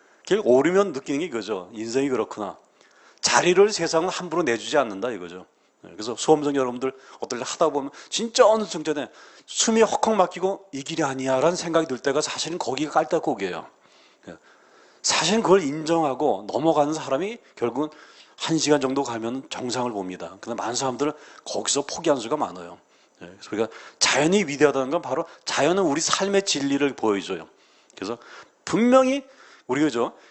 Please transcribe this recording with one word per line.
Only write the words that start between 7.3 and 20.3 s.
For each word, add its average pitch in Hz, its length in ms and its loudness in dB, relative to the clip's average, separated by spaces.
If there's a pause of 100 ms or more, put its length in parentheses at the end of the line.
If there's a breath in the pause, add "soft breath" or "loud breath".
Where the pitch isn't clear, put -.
때 120 60 -4
하다 160 240 2
보면 139 200 -4 (180 loud breath)
진짜 233 380 2
어느 220 180 4
정도에 147 440 -6 (380 loud breath)
숨이 226 360 2
헉헉 - 320 2
막히고 185 580 -2
"이 135 120 -10
길이 160 180 -4
아니야"라는 131 540 2
생각이 165 320 0
들 123 100 -6
때가 143 220 0
사실은 160 380 -6
거기가 143 340 -4
깔딱고개예요. 120 760 -2 (600 soft breath)
예. 85 80 -16 (680 soft breath)
사실은 190 400 0
그걸 180 200 6
인정하고 147 920 0
넘어가는 147 420 2
사람이 156 440 -4 (180 soft breath)
결국은 120 320 -2 (480 loud breath)
한 160 200 -2
시간 147 240 4
정도 135 220 0
가면 120 480 -6
정상을 123 400 -4
봅니다. 92 500 -8